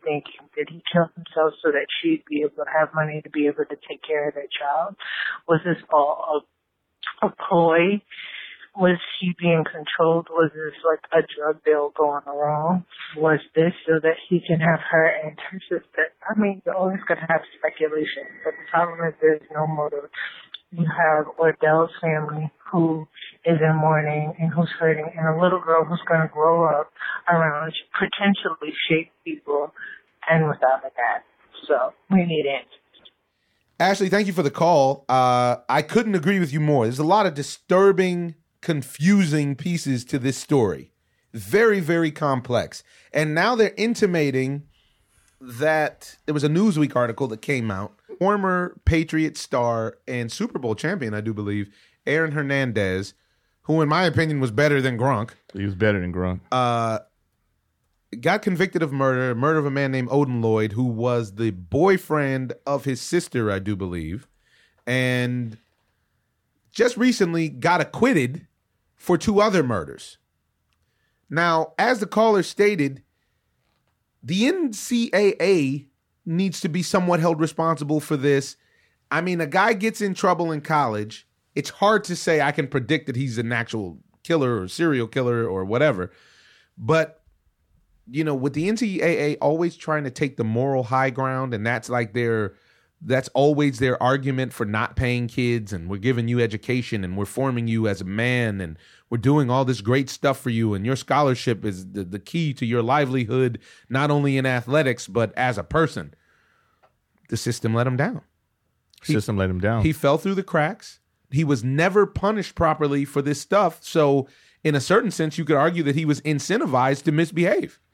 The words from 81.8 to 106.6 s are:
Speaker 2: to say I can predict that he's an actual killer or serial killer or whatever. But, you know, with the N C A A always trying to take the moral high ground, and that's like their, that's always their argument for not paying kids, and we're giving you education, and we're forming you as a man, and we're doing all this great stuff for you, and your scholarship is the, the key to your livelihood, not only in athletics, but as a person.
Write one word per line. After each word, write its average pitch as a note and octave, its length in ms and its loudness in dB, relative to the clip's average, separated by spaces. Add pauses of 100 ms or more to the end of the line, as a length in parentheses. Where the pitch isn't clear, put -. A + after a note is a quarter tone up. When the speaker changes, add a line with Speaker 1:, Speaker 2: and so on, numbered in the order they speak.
Speaker 2:
to F3 100 -6
say D#3+ 260 2
I C#3+ 100 2
can D3 160 -2
predict B2+ 400 -2
that B2+ 80 -6
he's B2+ 220 -4
an A#2 160 -4
actual A2 460 -6 (240)
killer B2+ 380 0
or F#2 60 -8
serial C3+ 400 -2
killer A#2+ 400 -2
or F#2+ 160 -4
whatever. G#2+ 480 0 (640)
But, D#3 460 0 (880)
you D3+ 140 -2
know, D3 100 -2
with C3 180 -4
the D#3 140 -2
N A3 100 0
C G3+ 240 -2
A - 40 0
A D3+ 320 0
always E3 400 -2
trying D3+ 260 -4
to C3+ 80 -6
take C3+ 260 -4
the B2 60 -2
moral B2+ 400 0
high C3 280 0
ground, C3 420 -4
and G#2 120 -4
that's A#2 240 -2
like A#2+ 240 -2
their, A2+ 420 -2 (460)
that's C3 280 -2
always C#3+ 500 2
their B2+ 220 0
argument C3 520 0
for A#2 120 -4
not G#2+ 300 -2
paying A#2+ 320 -2
kids, A#2 440 -2
and E2+ 180 -8
we're G2+ 80 -6
giving A#2 300 -2
you A#2+ 120 0
education, A2+ 640 -2
and F2+ 120 -6
we're G2+ 100 -2
forming B2 420 -2
you A2+ 200 0
as G2 140 -2
a F#2+ 40 -8
man, A2+ 540 -2
and D#2+ 180 -8 (320)
we're A#2+ 80 -4
doing C3+ 320 2
all C3 140 2
this B2 160 -2
great B2 300 0
stuff C#3 280 -2
for - 120 -6
you, A2+ 240 0
and G2 120 -4
your C3 120 -2
scholarship B2+ 640 0
is F#2+ 280 -8
the, G2 120 -6
the F#2 160 -10
key D#3 340 -4
to B2 120 -6
your A#2 160 0
livelihood, B2+ 800 0 (280)
not C#3 240 0
only C#3+ 260 2
in C3 80 0
athletics, B2+ 640 0
but G#2+ 300 0
as B2 200 0
a F#2 60 -6
person. G#2+ 500 -2 (1160)